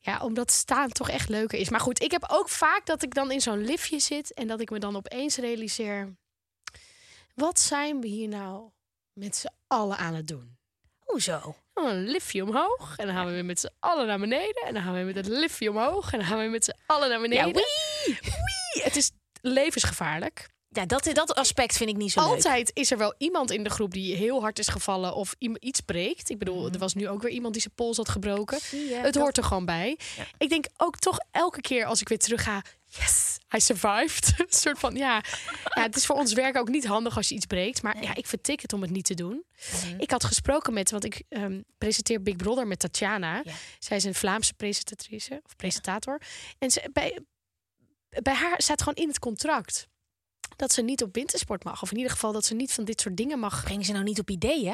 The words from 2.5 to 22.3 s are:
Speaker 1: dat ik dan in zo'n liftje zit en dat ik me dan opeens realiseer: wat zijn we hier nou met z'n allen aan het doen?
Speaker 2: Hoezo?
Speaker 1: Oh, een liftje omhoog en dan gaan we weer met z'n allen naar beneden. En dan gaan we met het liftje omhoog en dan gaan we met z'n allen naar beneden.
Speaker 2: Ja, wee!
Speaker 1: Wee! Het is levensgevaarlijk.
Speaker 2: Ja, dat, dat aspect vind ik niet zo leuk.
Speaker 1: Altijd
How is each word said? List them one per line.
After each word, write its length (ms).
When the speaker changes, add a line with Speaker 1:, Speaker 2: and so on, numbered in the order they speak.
Speaker 1:
dat 180
ik 100
dan 180
in 100
zo'n 240
liftje 340
zit 340
en 140
dat 120
ik 100
me 100
dan 160
opeens 420
realiseer: 800
wat 240
zijn 420
we 60
hier 200
nou 420
met 220
z'n 180
allen 300
aan 160
het 140
doen? 300
Speaker 2:
Hoezo? 560
Speaker 1:
Oh, 160
een 180
liftje 360
omhoog 540
en 80
dan 100
gaan 100
we 60
weer 140
met 140
z'n 200
allen 280
naar 120
beneden. 480
En 60
dan 100
gaan 100
we 100
met 120
het 120
liftje 420
omhoog 420
en 80
dan 80
gaan 120
we 100
met 160
z'n 100
allen 240
naar 120
beneden. 260
Speaker 2:
Ja, 60
wee! 680
Speaker 1:
Wee! 640
Het 120
is 160
levensgevaarlijk. 1120
Speaker 2:
Ja, 160
dat, 280
dat 220
aspect 420
vind 120
ik 60
niet 160
zo 100
leuk. 80
Speaker 1:
Altijd 440